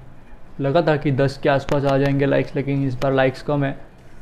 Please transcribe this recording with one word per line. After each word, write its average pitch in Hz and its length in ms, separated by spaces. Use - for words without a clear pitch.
लगा 143 220
था 156 140
कि 143 160
दस 135 260
के 156 120
आसपास 139 360
आ 135 120
जाएंगे 139 280
लाइक्स, 135 300
लेकिन 139 320
इस 123 80
बार 135 180
लाइक्स 131 280
कम 143 220
है, 139 140